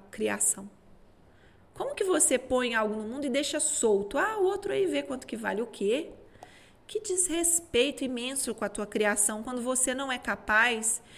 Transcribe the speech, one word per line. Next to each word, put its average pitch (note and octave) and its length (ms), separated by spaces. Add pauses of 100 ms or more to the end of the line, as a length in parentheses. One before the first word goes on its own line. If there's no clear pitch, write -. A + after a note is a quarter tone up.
(100)
criação? G3+ 600 (1040)
Como C#5 200
que G#4+ 100
você D4+ 340
põe B3 360
algo G#3+ 220
no A3 80
mundo C4+ 220
e - 20
deixa D4 320
solto? G#3 560
"Ah, G#4+ 220
o F#4+ 60
outro G4 280
aí G4 140
vê D4 160
quanto C4+ 240
que - 100
vale." G#3 240
O A#3+ 60
quê? A3 440 (760)
Que G#4+ 140
desrespeito D#4+ 1000
imenso B3+ 520
com - 100
a G3+ 40
tua G3+ 180
criação G#3 560
quando B3 180
você B3+ 340
não C4+ 160
é B3 80
capaz A3+ 840 (160)